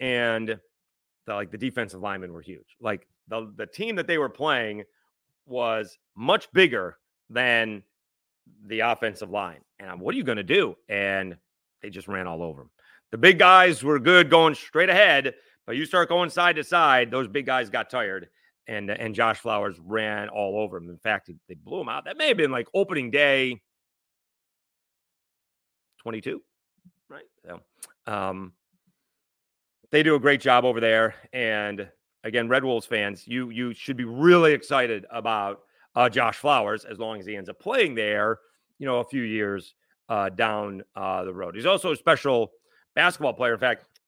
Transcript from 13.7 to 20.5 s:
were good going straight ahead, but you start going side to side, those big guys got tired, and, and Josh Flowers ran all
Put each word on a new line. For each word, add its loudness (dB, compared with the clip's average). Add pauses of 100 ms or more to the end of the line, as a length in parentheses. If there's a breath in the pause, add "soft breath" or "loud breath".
were 2
good 6
going 6
straight 0
ahead, 4 (300 soft breath)
but -6
you -4
start 2
going 2
side 2
to -4
side, 4
those -2
big -6
guys -2
got -6
tired, -6 (380)
and, -8
and -6
Josh 2
Flowers -4
ran -4
all -4